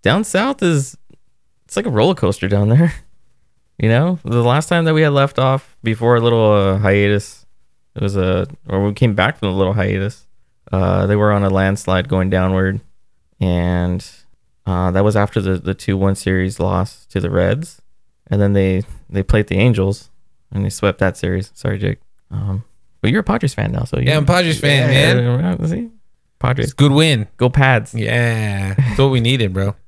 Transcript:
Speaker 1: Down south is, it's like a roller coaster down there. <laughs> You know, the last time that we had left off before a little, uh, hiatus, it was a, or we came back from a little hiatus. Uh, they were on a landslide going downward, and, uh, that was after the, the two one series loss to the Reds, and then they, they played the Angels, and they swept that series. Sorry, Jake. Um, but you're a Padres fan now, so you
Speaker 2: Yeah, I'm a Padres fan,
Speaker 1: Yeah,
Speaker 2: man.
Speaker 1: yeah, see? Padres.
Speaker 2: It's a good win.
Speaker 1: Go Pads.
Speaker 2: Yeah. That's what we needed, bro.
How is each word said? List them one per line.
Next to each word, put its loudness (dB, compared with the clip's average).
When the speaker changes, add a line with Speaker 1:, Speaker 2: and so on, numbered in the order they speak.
Speaker 1:
Down 2
south -2
is, 0
it's -8
like -4
a -2
roller 2
coaster -2
down 2
there. 4
<laughs> -20
You 0
know, 0
the 0
last 0
time 0
that 2
we 2
had 2
left 0
off -2
before 2
a 2
little, 2
uh, 2
hiatus, 0
it -8
was -4
a, 0
or -2
we -2
came 0
back -2
from -4
a -2
little 0
hiatus. -4
Uh, 0
they 2
were 2
on 2
a 2
landslide 0
going 0
downward, 0
and, -2
uh, -2
that 2
was 2
after -2
the, -2
the -6
two -4
one 0
series -2
loss -4
to -6
the -4
Reds, -2
and -2
then 2
they, 0
they -4
played 0
the -2
Angels, 0
and -4
they -2
swept -2
that 0
series. -4
Sorry, -6
Jake. -4
Um, -6
but 2
you're 2
a -4
Padres -2
fan -4
now, -2
so -4
you 0
Speaker 2:
Yeah, 2
I'm 0
a 0
Padres 2
fan, 2
Speaker 1:
Yeah, 4
Speaker 2:
man. 0
Speaker 1:
yeah, -2
see? -6
Padres. -2
Speaker 2:
It's -8
a -18
good 4
win. 2
Speaker 1:
Go 2
Pads. 2
Speaker 2:
Yeah. -2
That's 0
what 4
we 0
needed, 0
bro. -2